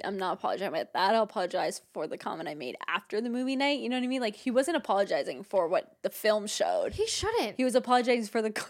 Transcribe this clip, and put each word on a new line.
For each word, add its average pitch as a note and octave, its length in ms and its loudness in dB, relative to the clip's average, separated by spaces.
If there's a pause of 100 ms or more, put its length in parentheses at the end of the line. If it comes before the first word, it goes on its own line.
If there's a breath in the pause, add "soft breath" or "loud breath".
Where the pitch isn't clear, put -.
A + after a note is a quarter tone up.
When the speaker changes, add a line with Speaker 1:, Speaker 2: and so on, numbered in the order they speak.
Speaker 1:
I'm G3 140 -4
not F#3 220 -2
apologizing F3+ 300 -2
about - 260 -4
that. G3 200 4
I'll A3+ 100 4
apologize F3+ 580 -2 (100)
for D#3+ 140 -4
the - 100 -8
comment D#3+ 320 -6
I D3+ 60 -6
made B2+ 220 -8 (120)
after G#3 320 -2
the A#3+ 80 -2
movie B3+ 280 -2
night." C#4 240 2
You A3+ 100 -4
know B3+ 80 0
what B3 60 -2
I - 20 -2
mean? B3+ 160 -2
Like, G#3+ 140 -2
he - 140 -4
wasn't C#4 280 2
apologizing E3+ 640 0
for F3 260 2
what - 340 0
the G3 60 0
film G#3+ 380 0
showed. - 480 0
Speaker 2:
He G#4+ 120 0
shouldn't. G4+ 520 0
Speaker 1:
He B3+ 60 2
was B3 100 4
apologizing B3 560 4
for A#3 100 0
the, A3 120 0 (180)